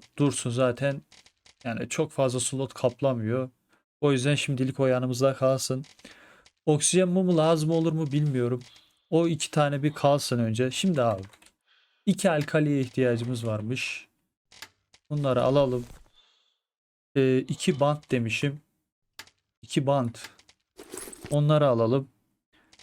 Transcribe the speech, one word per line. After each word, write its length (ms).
dursun 320
zaten. 520
Yani 260
çok 220
fazla 280
slot 340
kaplamıyor. 760
O 100
yüzden 240
şimdilik 440
o 80
yanımızda 460
kalsın. 520
Oksijen 420
mumu 300
lazım 340
olur 220
mu 180
bilmiyorum. 520
O 180
iki 240
tane 320
bir 100
kalsın 460
önce. 320
Şimdi 300
abi, 220
iki 260
alkaliye 500
ihtiyacımız 680
varmış. 600
Bunları 340
alalım. 420
Ee, 240
iki 400
bant 320
demişim. 500
İki 260
bant. 420
Onları 360
alalım. 420